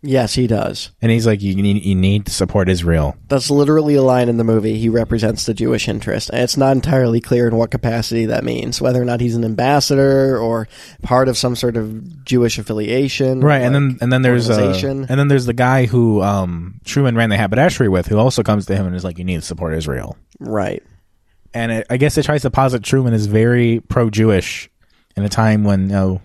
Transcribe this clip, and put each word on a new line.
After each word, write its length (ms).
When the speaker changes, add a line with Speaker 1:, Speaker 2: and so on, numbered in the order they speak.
Speaker 1:
Yes, 320
he 100
does. 460
Speaker 2:
And 100
he's 140
like, 160
"You 140
need, 280
you 120
need 320
to 40
support 380
Israel." 460
Speaker 1:
That's 200
literally 460
a 80
line 260
in 80
the 60
movie. 340
He 120
represents 580
the 80
Jewish 340
interest. 400
And 140
it's 120
not 200
entirely 440
clear 280
in 80
what 160
capacity 560
that 160
means, 360
whether 220
or 40
not 160
he's 140
an 80
ambassador 960
or 300
part 260
of 80
some 200
sort 220
of 480
Jewish 340
affiliation, 840
Speaker 2:
Right, 220
and 100
Speaker 1:
like, 80
Speaker 2:
then, 40
and 120
then 80
there's, 300
uh, 20
Speaker 1:
organization. 560
Speaker 2:
and 100
then 100
there's 180
the 60
guy 340
who, 340
um, 640
Truman 300
ran 160
the 60
haberdashery 520
with, 160
who 140
also 240
comes 240
to 80
him 100
and 100
is 80
like, 140
"You 80
need 120
to 80
support 280
Israel." 420
Speaker 1:
Right. 440
Speaker 2:
And 160
it, 180
I 80
guess 220
it 60
tries 180
to 80
posit 320
Truman 320
is 100
very 540
pro-Jewish 800
in 100
a 40
time 340
when, 240
you 80
know, 300